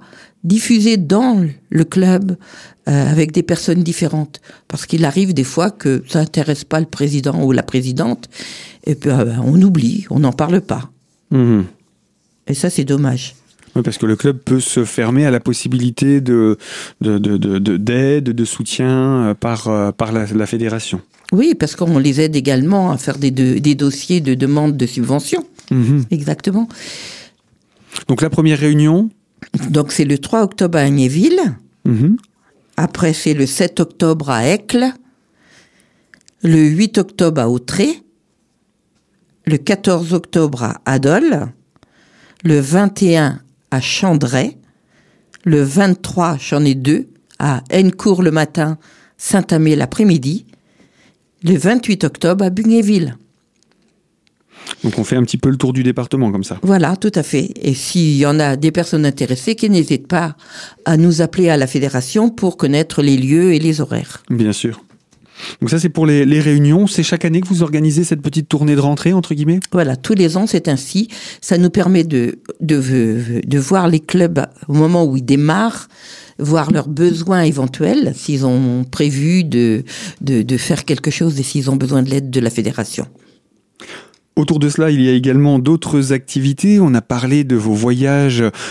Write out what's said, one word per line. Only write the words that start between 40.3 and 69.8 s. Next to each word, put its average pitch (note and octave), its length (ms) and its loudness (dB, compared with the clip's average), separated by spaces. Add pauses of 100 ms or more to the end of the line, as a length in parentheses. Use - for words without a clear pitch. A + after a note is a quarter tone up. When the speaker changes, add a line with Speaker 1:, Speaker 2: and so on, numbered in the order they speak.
Speaker 1:
à - 220 -6
Adol. C#3+ 640 2 (960)
Le D#3 160 4
vingt F#3+ 440 0
et E3+ 140 4
un D3 220 0 (300)
à C3 120 -2
Chandray. C#3+ 760 -2 (880)
Le D3+ 180 4
vingt-trois, F3 800 0
j'en D3 240 -2
ai C#3 100 2
deux, C3+ 360 -2 (280)
à C#3 320 -2
Hennecourt F#3 540 2
le D#3+ 80 2
matin, D#3 460 -2 (400)
Saint-Amé D#3 580 0
l'après-midi. D3+ 680 0 (1000)
Le F3 140 4
vingt-huit G3+ 480 0
octobre F#3 400 0
à F#3 40 2
Bugnéville. G#3 680 2 (1700)
Speaker 2:
Donc A2 140 -4
on A#2 60 0
fait B2 120 -2
un B2 80 2
petit - 140 -2
peu C3+ 120 0
le C3+ 80 0
tour B2+ 160 -2
du C3 100 0
département B2 480 -2
comme G2 120 -2
ça. - 180 -10
Speaker 1:
Voilà, F#3 340 2
tout G#3+ 180 -2
à D3+ 100 0
fait. - 280 -4 (100)
Et C#3 120 0
s'il D3+ 440 0
y C#3+ 80 2
en D3 140 2
a C#3+ 160 0
des D#3 160 0
personnes D#3+ 340 0
intéressées, C3+ 500 -2
qui A3 140 0
n'hésitent D3+ 380 0
pas E3 280 -2 (500)
à D#3+ 100 2
nous E3 260 4
appeler E3 280 2
à D#3 80 4
la C3+ 100 0
fédération C#3 640 -2
pour F#3+ 280 -4
connaître D#3 440 0
les C#3+ 160 4
lieux D#3+ 360 4
et D3+ 60 2
les D#3 220 0
horaires. - 480 -6
Speaker 2:
Bien A2+ 240 2
sûr. - 280 -6 (800)
Donc A#2+ 80 -2
ça, D#3+ 80 2
c'est E3+ 120 0
pour D#3 180 0
les, D3 180 4
les D3+ 140 4
réunions. D3 480 4
C'est F3 160 -2
chaque E3+ 200 -2
année E3+ 180 2
que F3+ 60 -4
vous F3+ 140 2
organisez D#3 420 2
cette D#3 200 -4
petite D3 260 -4
tournée D3 260 2
de C#3 40 2
rentrée, D3 340 0
entre E3+ 220 0
guillemets ? D#3 240 0 (120)
Speaker 1:
Voilà, D3 240 0